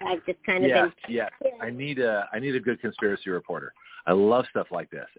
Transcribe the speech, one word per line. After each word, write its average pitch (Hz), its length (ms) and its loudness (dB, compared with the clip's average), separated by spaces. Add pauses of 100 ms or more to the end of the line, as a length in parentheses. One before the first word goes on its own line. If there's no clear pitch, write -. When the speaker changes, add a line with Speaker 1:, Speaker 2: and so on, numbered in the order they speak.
Speaker 1:
I've 185 220 -4
just - 200 -6
kind 185 200 2
of - 60 6
Speaker 2:
Yeah, 127 120 6
Speaker 1:
been 175 100 2 (160)
Speaker 2:
yeah. 233 200 -2 (320)
I 117 100 -6
need 135 280 -6
a, 110 340 0
I 107 60 -4
need 131 180 -2
a 127 40 -2
good 113 200 -2
conspiracy 101 500 -2
reporter. 82 440 -6 (320)
I 85 60 4
love 104 360 6
stuff - 220 -4
like 82 200 -6
this. - 180 -12 (100)